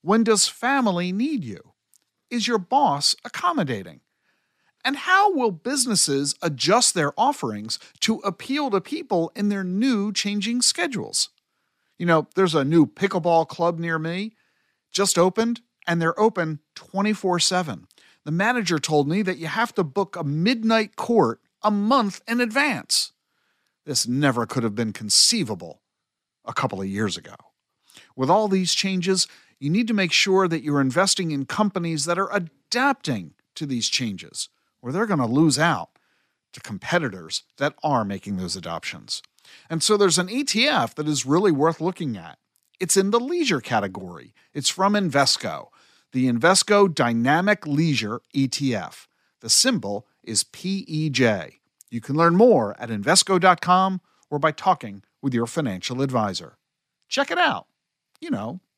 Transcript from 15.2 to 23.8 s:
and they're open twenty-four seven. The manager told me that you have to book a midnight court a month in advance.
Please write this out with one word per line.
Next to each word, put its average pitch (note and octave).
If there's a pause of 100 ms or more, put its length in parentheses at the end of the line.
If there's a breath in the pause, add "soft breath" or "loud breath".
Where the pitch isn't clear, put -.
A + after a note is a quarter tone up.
and E3+
they're E3
open F3 (140)
twenty-four F#3+
seven. D#3 (360 soft breath)
The D3
manager F#3
told D3
me E3+
that F#3
you E3
have A3+
to F#3+
book F3
a E3
midnight A3
court E3 (200)
a G#3+
month G#3
in A#3
advance. A#3+ (720)